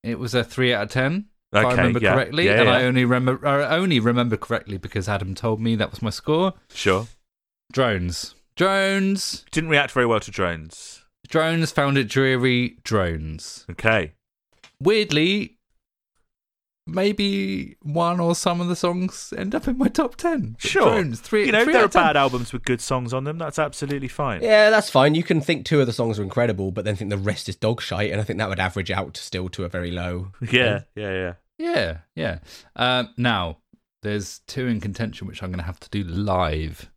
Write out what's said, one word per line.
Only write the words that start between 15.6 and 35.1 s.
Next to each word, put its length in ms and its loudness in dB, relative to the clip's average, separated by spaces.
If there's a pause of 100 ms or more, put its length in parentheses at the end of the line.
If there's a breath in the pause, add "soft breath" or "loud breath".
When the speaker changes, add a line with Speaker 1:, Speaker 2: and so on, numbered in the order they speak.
Speaker 1:
maybe 960 -2
one 380 0
or 140 2
some 260 0
of 80 -2
the 80 -2
songs 600 -4
end 180 -6
up 120 -4
in 120 -2
my 100 2
top 280 0
ten. 360 -2
But 80 -16 (100)
Speaker 2:
Sure. 200 4
Speaker 1:
Drones, 300 0
three, 260 0
Speaker 2:
You 60 2
know, 120 4
Speaker 1:
three 80 2
Speaker 2:
there 100 6
Speaker 1:
out 20 6
Speaker 2:
are 20 4
Speaker 1:
of 60 -2
ten. 100 6
Speaker 2:
bad 140 4
albums 360 2
with 120 -8
good 160 0
songs 340 -4
on 100 -4
them. 140 -6
That's 200 -6
absolutely 500 -4
fine. 340 -4
Speaker 3:
Yeah, 280 6
that's 200 2
fine. 240 6
You 80 2
can 180 2
think 240 -2
two 160 4
of 60 4
the 60 -4
songs 260 -2
are 40 -4
incredible, 480 0
but 140 -6
then 120 -2
think 140 -6
the 80 -2
rest 300 -4
is 80 -8
dog 240 0
shite, 320 -2
and 80 -2
I 40 -2
think 140 -6
that 100 -2
would 120 -4
average 300 -2
out 260 -4
still 340 -6
to 140 -8
a 40 -6
very 220 -6
low 500 -6
Speaker 2:
Yeah, 220 2
Speaker 3:
end. 220 0 (100)
Speaker 2:
yeah, 180 -8
yeah. 200 -4 (240)
Speaker 1:
Yeah, 420 -2 (180)
yeah. 220 -6 (380 loud breath)
Um, 400 -2
now, 420 -2 (440)
there's 440 -6
two 200 -6
in 140 -2
contention, 480 -8